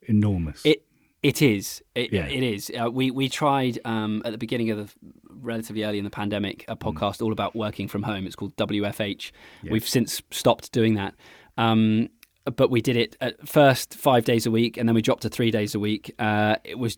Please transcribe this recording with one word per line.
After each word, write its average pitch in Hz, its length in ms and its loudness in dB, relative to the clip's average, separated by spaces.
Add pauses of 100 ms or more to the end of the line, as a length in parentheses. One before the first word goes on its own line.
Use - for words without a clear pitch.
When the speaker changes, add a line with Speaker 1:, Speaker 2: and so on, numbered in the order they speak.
Speaker 1:
Enormous. 101 580 0
Speaker 2:
It, 151 180 2 (400)
it 139 160 2
is. 107 400 2 (140)
It, 123 180 -4
Speaker 1:
Yeah. 90 140 -2
Speaker 2:
it 135 160 -4
is. 107 360 -4
Uh, 117 120 -2
we, 131 180 0
we 131 200 -2
tried, 131 540 0
um, 107 420 -2
at 120 60 -4
the 107 60 -10
beginning 117 320 -4
of 107 80 -2
the, 101 100 -10 (420)
relatively 113 540 -8
early 104 140 -4
in 101 60 -4
the 101 60 -6 (120)
pandemic, 101 460 -4
a 113 80 -8
Speaker 1:
Mm. - 60 -16 (120)
Speaker 2:
podcast 98 300 -4
all 110 80 0
about 104 240 -4
working 107 320 -6
from 104 160 -4
home. 101 240 -4
It's - 80 -12
called 98 220 -10
W 104 280 -2
F 101 160 -6
H. 101 320 -6 (300)
Speaker 1:
Yeah. - 80 -6
Speaker 2:
We've 110 160 0
since - 340 0 (100)
stopped - 400 0
doing 113 240 2
that. 98 180 -4 (440)
Um, 110 520 4 (460)
but 127 140 4
we 123 100 4
did 123 160 0
it 117 260 0
at 127 140 -4 (120)
first 139 480 4
five 127 280 4
days 117 220 2
a 120 60 0
week, 113 260 0
and 120 100 0
then 117 60 4
we 113 80 4
dropped 131 220 0
to 110 60 -2
three 117 220 0
days 104 220 -2
a 107 60 -2
week. 104 400 -4
Uh, 107 440 2
it - 140 -12
was, 117 200 -4